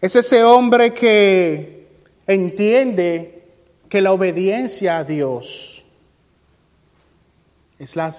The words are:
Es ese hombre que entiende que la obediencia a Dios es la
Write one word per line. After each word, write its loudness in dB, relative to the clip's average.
Es -4
ese 2
hombre 4
que 0
entiende -2
que -2
la 2
obediencia -2
a -6
Dios -8
es -16
la -6